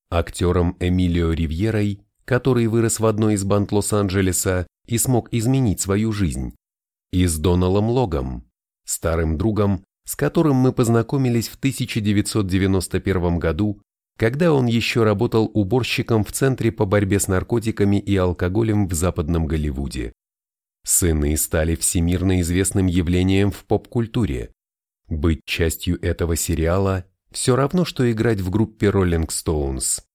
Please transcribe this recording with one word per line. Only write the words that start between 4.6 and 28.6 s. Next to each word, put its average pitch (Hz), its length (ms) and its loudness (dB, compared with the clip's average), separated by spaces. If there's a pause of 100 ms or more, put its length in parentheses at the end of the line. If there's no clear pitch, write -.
и 117 80 -2
смог 120 340 0
изменить 120 480 0
свою 107 320 0
жизнь, 67 440 -2 (560)
и 92 140 2
с 80 120 0
Доналом 92 520 2
Логом, 73 600 -2 (360)
старым 82 520 -2
другом, 101 460 0 (220)
с - 100 -10
которым 147 400 0
мы 127 180 2
познакомились 117 760 0
в - 100 -16
тысяча 127 440 -4
девятьсот 104 460 0
девяносто 95 520 0
первом 87 380 0
году, 85 440 -2 (360)
когда 143 340 0
он 135 140 2
ещё 117 380 0
работал 110 500 2
уборщиком 113 680 0
в - 80 -10
Центре 123 400 0
по - 140 -2
борьбе 98 340 2
с - 80 -4
наркотиками 101 720 0
и 101 180 -2
алкоголем 95 720 0
в 85 60 -4
Западном 82 520 0
Голливуде. 69 680 -4 (720)
Сыны 78 540 2
стали 82 380 0
всемирно 90 640 0
известным 92 460 0
явлением 92 640 2
в - 140 -10
поп-культуре. 101 840 -2 (560)
Быть 80 380 0
частью - 580 -2
этого 85 320 -2
сериала – 90 680 0 (260)
всё - 240 0
равно, 147 300 0
что 120 260 -2
играть 113 300 0
в 90 80 -2
группе 104 380 0